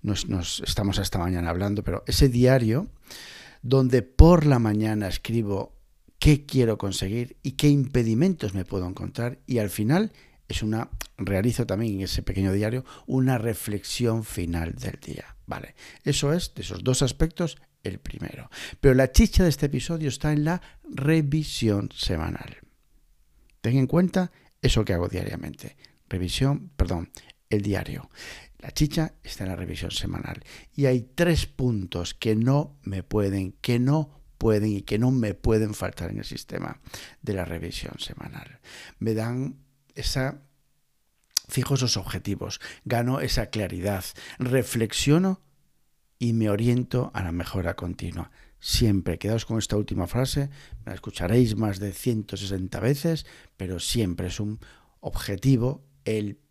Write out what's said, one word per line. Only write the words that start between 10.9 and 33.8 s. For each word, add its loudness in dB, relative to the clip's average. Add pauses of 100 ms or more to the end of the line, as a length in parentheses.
realizo 0
también -2
en -4
ese -2
pequeño 0
diario -2 (200)
una 2
reflexión -2
final -4
del -10
día. -14
Vale, -12 (280)
eso 2
es, -4
de -10
esos -8
dos 2
aspectos, 0 (260)
el -8
primero. -10 (300)
Pero 8
la 6
chicha 8
de 8
este 0
episodio -2
está -2
en 2
la -2 (220)
revisión 0
semanal. -4 (1040)
Ten 2
en 4
cuenta 2 (300)
eso 4
que 0
hago 0
diariamente. -8 (340)
Revisión, -2
perdón, -2 (380)
el 2
diario. -4 (500)
La -14
chicha -2
está -12
en -6
la -4
revisión -8
semanal. -6 (300)
Y 2
hay 4 (140)
tres 4
puntos -2
que 0
no 2
me -8
pueden, -2
que 2
no 0 (160)